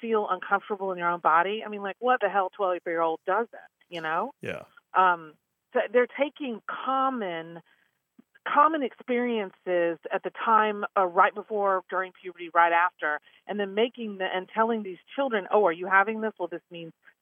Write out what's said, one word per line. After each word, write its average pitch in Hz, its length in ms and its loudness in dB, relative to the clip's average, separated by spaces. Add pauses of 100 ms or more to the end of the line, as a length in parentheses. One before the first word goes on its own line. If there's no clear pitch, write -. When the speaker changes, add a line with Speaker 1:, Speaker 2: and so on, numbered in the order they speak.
Speaker 1:
feel 220 280 0
uncomfortable 190 640 -2
in 180 60 -6
your 175 120 -2
own 175 100 -2
body?" 175 460 2
I 214 40 -10
mean, 202 140 -8
like, 196 160 -8
what 247 220 2
the 208 60 4
hell 185 280 0
twelve-year-old 165 720 0
does 214 240 0
that, - 180 -20 (200)
you 170 120 -10
know? 170 300 -2 (100)
Speaker 2:
Yeah. - 220 -8 (340)
Speaker 1:
Um, 170 360 4 (400)
so 247 60 0 (140)
they're 240 140 4 (120)
taking 269 480 -4
common, 196 920 -4 (880)
common 302 300 4
experiences 196 1160 -2 (120)
at 190 120 -4
the 175 80 -8 (120)
time, 214 400 2 (140)
uh, 190 80 4
right 180 300 4
before, 202 540 -2
during 185 300 -4
puberty, 175 340 -14
right 170 200 6
after, 170 460 0 (280)
and 202 120 -6
then 196 160 -4
making 226 420 -2
the, 185 80 -4
and 185 240 -4
telling 226 320 0
these 185 160 -10 (180)
children, 233 360 -2
"Oh, 208 140 6
are 170 60 4
you 175 140 -6
having 196 360 4
this? 214 180 -4
Well, 175 100 -4
this 170 120 -8 (100)
means 170 220 -14 (280)